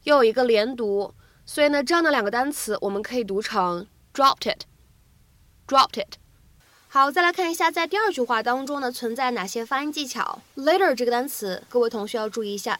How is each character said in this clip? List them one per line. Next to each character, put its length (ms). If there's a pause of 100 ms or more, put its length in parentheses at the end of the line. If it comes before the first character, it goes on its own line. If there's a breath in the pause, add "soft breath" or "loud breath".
又 140
有 80
一 80
个 120
连 300
读， 400 (320 soft breath)
所 160
以 60
呢， 160
这 100
样 80
的 80
两 140
个 60
单 200
词 300
我 100
们 100
可 160
以 60
读 180
成 460 (260)
dropped 400
it，dropped 1500
it。 140 (720 soft breath)
好， 240
再 100
来 100
看 160
一 60
下 160
在 160
第 100
二 140
句 100
话 220
当 240
中 140
呢， 100
存 240
在 160
哪 160
些 180
发 200
音 80
技 120
巧。 380 (140)
Later 360
这 120
个 80
单 160
词， 400
各 100
位 100
同 200
学 100
要 100
注 140
意 120
一 40
下， 220